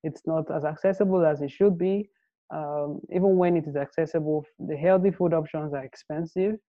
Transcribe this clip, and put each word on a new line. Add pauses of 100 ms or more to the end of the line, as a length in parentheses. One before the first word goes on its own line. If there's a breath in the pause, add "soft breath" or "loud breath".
It's
not
as
accessible
as
it
should
be. (460)
Um, (120)
even
when
it
is
accessible, (160)
the
healthy
food
options
are
expensive (140)